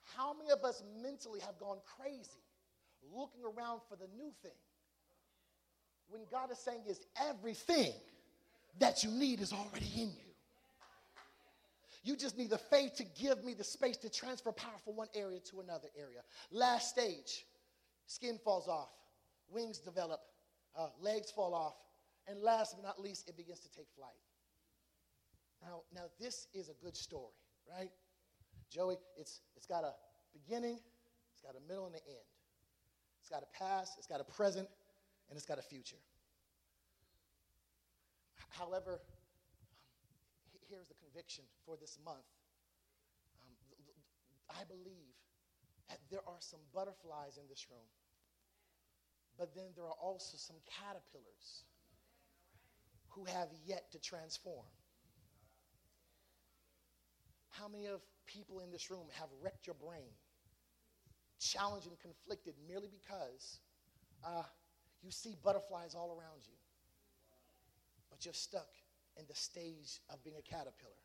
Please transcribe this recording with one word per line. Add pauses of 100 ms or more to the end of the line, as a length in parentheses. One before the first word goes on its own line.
(160)
How
many
of
us (200)
mentally
have
gone (200)
crazy (720)
looking
around
for
the
new (120)
thing (1500)
when
God
is
saying
is (280)
everything (840)
that
you
need
is
already
in
you? (1700)
You
just
need
the
faith
to (140)
give
me
the
space
to
transfer
power
from
one
area (120)
to
another (100)
area. (300)
Last
stage, (600)
skin
falls
off, (600)
wings
develop, (580)
uh, (120)
legs
fall
off, (520)
and
last
but
not
least,
it
begins
to
take (100)
flight. (1500)
Now, (120)
now (120)
this
is
a
good
story, (440)
right? (800)
Joey, (200)
it's, (160)
it's
got
a (400)
beginning, (540)
it's
got
a
middle
and
an
end. (920)
It's
got
a
past,
it's
got
a
present, (600)
and
it's
got
a
future. (2500)
H-,
however,
um, (420)
he-,
here's
the
conviction (220)
for
this
month. (1120)
Um, (160)
th-,
th-,
I
believe (720)
that (120)
there
are
some (120)
butterflies
in
this
room, (1500)
but
then
there
are
also
some
caterpillars (1400)
who
have (180)
yet
to
transform. (2750)
How
many
of (260)
people
in
this
room (100)
have (140)
wrecked
your
brain, (1300)
challenged
and
conflicted (140)
merely
because, (640)
uh, (580)
you
see
butterflies
all
around
you, (1500)
but
you're
stuck (480)
in
the
stage (100)
of
being
a
caterpillar?